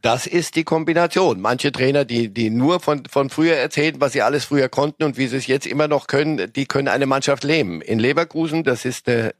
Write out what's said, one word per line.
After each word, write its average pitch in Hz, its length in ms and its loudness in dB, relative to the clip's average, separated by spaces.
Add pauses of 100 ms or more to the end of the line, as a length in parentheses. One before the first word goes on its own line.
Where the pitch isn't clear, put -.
Das - 220 0
ist 170 300 -2
die 160 80 0
Kombination. 165 760 2
Manche 127 320 0
Trainer, 139 320 2
die, 117 240 -2
die 110 220 -2
nur 135 280 2
von, 147 280 -2
von 139 240 0
früher 160 260 2
erzählen, 143 460 0
was 131 100 2
sie 143 80 0
alles 131 240 2
früher 139 240 0
konnten 147 340 -2
und 139 140 -2
wie 131 120 -2
sie 127 100 -4
es 123 80 -6
jetzt 131 200 0
immer 151 220 0
noch 147 200 0
können, 139 440 -2
die 139 140 -4
können 139 220 -2
eine 135 180 2
Mannschaft 135 360 0
lähmen. 135 380 0
In 107 180 -2
Leverkusen, 156 680 0
das 127 200 0
ist 127 240 -6
eine 117 320 0